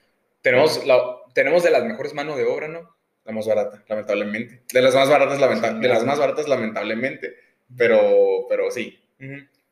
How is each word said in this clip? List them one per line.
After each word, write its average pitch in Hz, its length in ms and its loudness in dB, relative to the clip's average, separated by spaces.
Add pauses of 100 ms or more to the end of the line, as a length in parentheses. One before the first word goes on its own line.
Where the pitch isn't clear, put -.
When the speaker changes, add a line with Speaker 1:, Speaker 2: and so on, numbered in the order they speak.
(420)
Speaker 1:
Tenemos 135 380 2
Speaker 2:
Ujú. - 80 -8
Speaker 1:
la, 127 140 4 (340)
tenemos 147 280 2
de 170 60 4
las 135 160 2
mejores 131 300 -8
manos 147 200 -8
de 123 100 -4
obra, 143 220 -4
¿no? 170 300 -16 (280)
Speaker 2:
La 110 60 -12
más 110 140 -6
barata, 107 420 -4
lamentablemente. 107 760 -6 (100)
De 127 80 2
las 131 140 4
más 135 120 4
baratas, 139 320 2
lamenta-, 113 360 2
Speaker 1:
Sí, 110 60 -8
Speaker 2:
de 127 60 0
las 117 120 4
Speaker 1:
sí. 117 80 -2
Speaker 2:
más 143 100 0
baratas, 147 300 -2
lamentablemente. 113 880 -4 (420)
Pero, 101 720 4
pero 101 220 -2
sí, 107 260 -8 (220)
Speaker 1:
Ujú. 139 260 -18 (260)